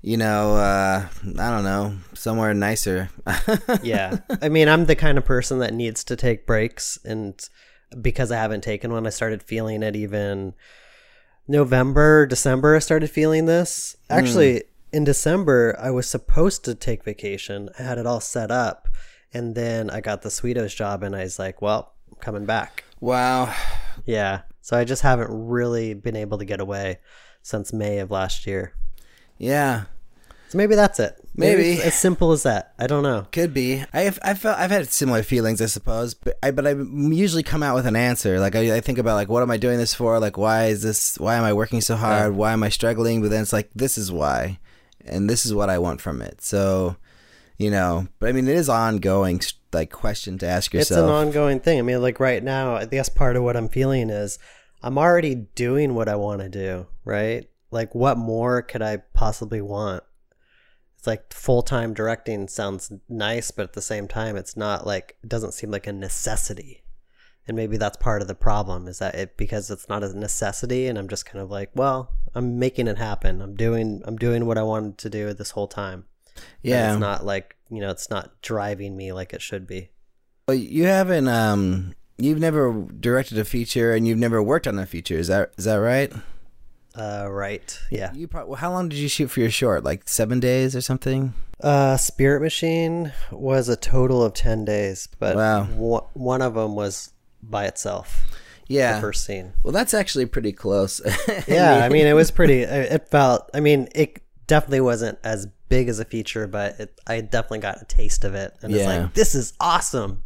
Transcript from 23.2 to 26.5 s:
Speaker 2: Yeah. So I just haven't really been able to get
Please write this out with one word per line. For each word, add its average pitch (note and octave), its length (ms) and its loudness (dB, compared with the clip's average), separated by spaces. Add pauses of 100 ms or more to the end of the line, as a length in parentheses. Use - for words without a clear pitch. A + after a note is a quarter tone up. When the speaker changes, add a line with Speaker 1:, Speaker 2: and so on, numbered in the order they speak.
Speaker 2:
Yeah. G2+ 360 -2 (200)
So - 160 -2
I A#2+ 80 2
just B2+ 160 -2
haven't B2 280 4
really A#2 640 -2
been A2 220 -8
able G#2 220 -6
to G2+ 80 -8
get G2 160 -6